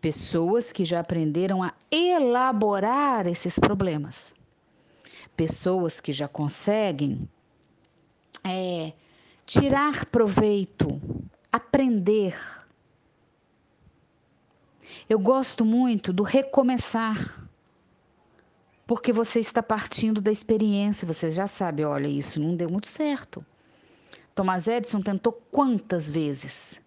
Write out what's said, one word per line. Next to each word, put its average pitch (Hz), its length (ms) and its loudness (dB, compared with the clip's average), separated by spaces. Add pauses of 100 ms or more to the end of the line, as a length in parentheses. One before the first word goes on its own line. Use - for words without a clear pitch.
pessoas 175 720 0
que 190 120 -2
já 170 160 0
aprenderam 170 600 0
a 180 100 -4 (180)
elaborar 247 1400 2
esses 175 320 -2
problemas. 170 760 0 (1000)
Pessoas 175 640 -2
que - 120 -6
já 143 160 -4
conseguem, 151 1000 -2 (1160)
é, 180 480 -4 (540)
tirar 277 600 2
proveito, 202 920 2 (500)
aprender. 214 880 2 (2750)
Eu 214 100 4
gosto 247 460 4
muito 226 480 4
do 185 100 2
recomeçar, 247 1300 0 (1400)
porque 233 260 0
você 226 280 2
está 226 220 0
partindo 220 580 -2
da 202 100 2
experiência, 208 760 0
você 160 240 -2
já 185 160 -2
sabe, 160 380 -4
"Olha, 143 240 -2
isso 143 320 -4
não 160 140 0
deu 170 140 -2
muito 190 200 -4
certo." 285 560 -6 (880)
Thomas 190 340 0
Edison 233 320 -2
tentou 202 320 0 (180)
quantas 196 600 0
vezes 147 760 -4